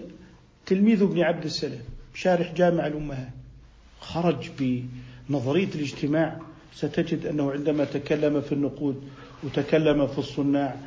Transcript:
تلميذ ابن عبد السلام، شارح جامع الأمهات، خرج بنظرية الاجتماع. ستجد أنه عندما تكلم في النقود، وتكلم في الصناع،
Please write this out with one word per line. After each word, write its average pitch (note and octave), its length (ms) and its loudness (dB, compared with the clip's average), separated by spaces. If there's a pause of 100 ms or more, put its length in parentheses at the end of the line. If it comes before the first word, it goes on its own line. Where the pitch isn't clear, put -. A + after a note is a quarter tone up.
(680)
تلميذ G3 360 4
ابن E3+ 180 4
عبد D#3+ 240 2
السلام، B2+ 400 -6 (300)
شارح F3 380 2
جامع E3+ 340 4
الأمهات، D3 420 -6 (720)
خرج D#3+ 580 0
بنظرية C3+ 1160 -2
الاجتماع. D3 680 0 (340)
ستجد D#3 520 -2
أنه C#3 260 -2
عندما D3 320 0
تكلم D3 560 0
في D3 120 -4
النقود، C#3+ 500 -2 (400)
وتكلم D3 640 2
في - 120 -4
الصناع، C#3 580 0 (100)